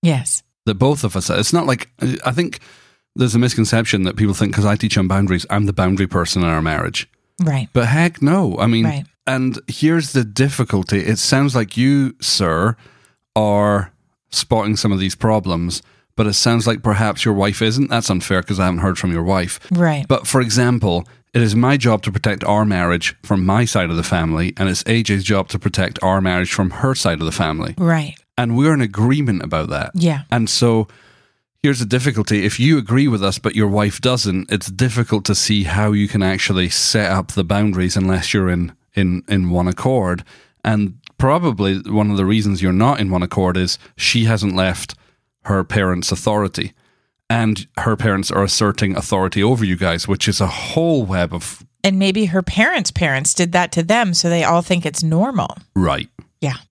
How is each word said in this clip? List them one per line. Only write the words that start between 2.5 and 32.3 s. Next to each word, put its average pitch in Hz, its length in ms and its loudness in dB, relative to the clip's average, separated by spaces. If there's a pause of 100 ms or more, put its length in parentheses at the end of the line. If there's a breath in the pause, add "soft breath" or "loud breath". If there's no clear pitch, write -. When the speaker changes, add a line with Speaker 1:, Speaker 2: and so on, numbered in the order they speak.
Speaker 2:
there's 123 200 0
a 117 40 6
misconception 113 640 2
that 92 140 -2
people 104 180 2
think 98 200 0
'cause 104 120 2
I 104 100 2
teach 107 220 0
on 95 100 2
boundaries, 92 400 0
I'm 104 160 0
the 101 80 0
boundary 95 340 2
person 90 360 -2
in 85 60 2
our 80 120 0
marriage. 80 480 -4 (340)
Speaker 1:
Right. 139 300 -2
Speaker 2:
But 120 140 2
heck 160 340 0
no. 151 380 2
I 104 80 0
mean, 113 180 2
Speaker 1:
Right. 139 220 -2 (200)
Speaker 2:
and 131 320 -2 (100)
here's 160 440 0
the 127 120 2
difficulty. 107 760 0
It 92 180 0
sounds 135 360 2
like 113 240 -2
you, 135 420 2
sir, 92 560 0 (580 soft breath)
are 104 580 2 (380)
spotting 107 460 -2
some 107 160 0
of 95 80 0
these 95 140 -2
problems, 90 680 -2 (340 soft breath)
but 110 100 2
it 101 80 0
sounds 117 320 2
like 113 160 -2
perhaps 107 420 0
your 110 100 2
wife 98 280 0
isn't. 120 260 0
That's 113 220 -2
unfair 92 320 0
'cause 98 180 -4
I 95 60 2
haven't 87 140 0
heard 92 180 0
from 90 140 -2
your 82 120 -2
wife. 90 360 -2 (100)
Speaker 1:
Right. 165 380 0
Speaker 2:
But - 180 0
for 131 160 2
example, 110 640 0 (280 soft breath)
it 120 80 4
is 107 120 2
my 127 220 4
job 117 260 2
to 101 100 -4
protect 101 320 -2
our 104 200 2
marriage 90 580 0
from 95 220 0
my 101 200 2
side 92 260 0
of 82 60 -2
the 85 60 -2
family, 82 540 0
and 95 120 0
it's 92 180 -2
A 113 160 2
J's 98 220 0
job 98 240 0
to 98 100 -6
protect 92 440 -2
our 95 180 2
marriage 90 320 0
from 92 180 0
her 131 240 -2
side 85 260 0
of 80 60 -2
the 80 60 -4
family. 80 460 -4
Speaker 1:
Right. 165 360 0 (240)
Speaker 2:
And 120 180 0
we're 151 180 4
in 139 60 0
agreement 117 640 0
about 80 280 -4
that. 71 240 -6
Speaker 1:
Yeah. 160 360 0
Speaker 2:
And 117 180 0
so 113 400 2 (720 soft breath)
here's 139 180 2
the 123 60 -2
difficulty. 110 580 0